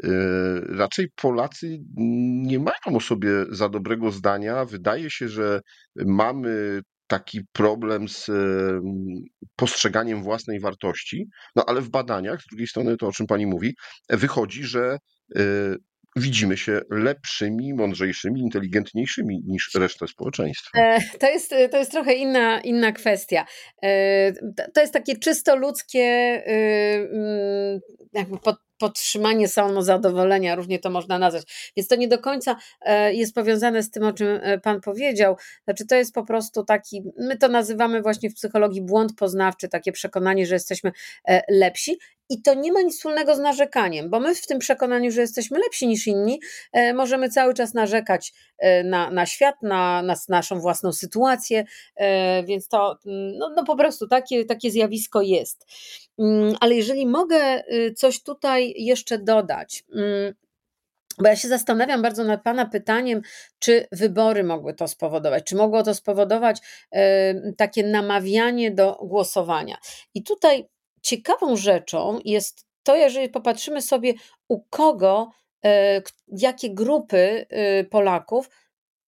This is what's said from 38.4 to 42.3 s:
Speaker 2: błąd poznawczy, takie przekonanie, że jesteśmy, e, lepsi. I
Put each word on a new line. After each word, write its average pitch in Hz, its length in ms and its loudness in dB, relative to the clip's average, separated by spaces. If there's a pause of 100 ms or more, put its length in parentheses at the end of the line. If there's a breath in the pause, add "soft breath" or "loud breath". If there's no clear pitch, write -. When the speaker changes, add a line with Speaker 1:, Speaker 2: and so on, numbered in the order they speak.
Speaker 2:
błąd 214 320 2
poznawczy, 190 540 -2
takie 180 240 -4
przekonanie, 190 540 0
że 175 80 0
jesteśmy, 180 380 -4 (360 loud breath)
e, 185 200 4
lepsi. 196 500 2 (300 loud breath)
I 226 140 -6